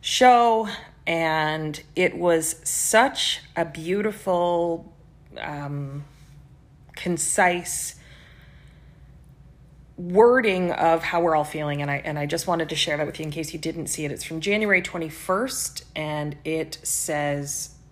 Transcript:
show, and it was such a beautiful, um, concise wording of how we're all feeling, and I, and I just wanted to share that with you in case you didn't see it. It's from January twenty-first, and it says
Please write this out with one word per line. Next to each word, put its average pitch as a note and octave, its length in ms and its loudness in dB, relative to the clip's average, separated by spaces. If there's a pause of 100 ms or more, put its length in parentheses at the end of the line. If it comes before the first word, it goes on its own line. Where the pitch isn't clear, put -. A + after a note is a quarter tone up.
show, A#3+ 680 6 (380)
and D#3 720 -2 (140)
it F3 220 2
was E3+ 480 2
such - 760 2 (140)
a E3+ 100 0
beautiful, F3 1300 -2 (460)
um, C#3+ 680 -8 (920)
concise F3+ 960 0 (2000)
wording F#3+ 720 6
of E3 300 4
how - 180 0
we're E3 160 4
all D3+ 80 2
feeling, D3 380 -4
and C#3+ 80 -4
I, C#3+ 60 -2
and D3+ 220 -6
I D3 60 -2
just D#3+ 220 -4
wanted E3 240 -2
to - 60 -4
share D3+ 200 -2
that D3+ 100 -2
with - 120 -8
you D#3 80 -6
in D3+ 40 -6
case D3+ 220 -8
you E3 60 -10
didn't D#3+ 300 -6
see - 180 -6
it. C#3+ 40 -4
It's - 140 -8
from D#3+ 160 -8
January G3+ 400 2
twenty-first, F#3 1040 -6 (100)
and D3+ 500 -6
it D#3 380 -4
says C#3+ 920 -4 (180)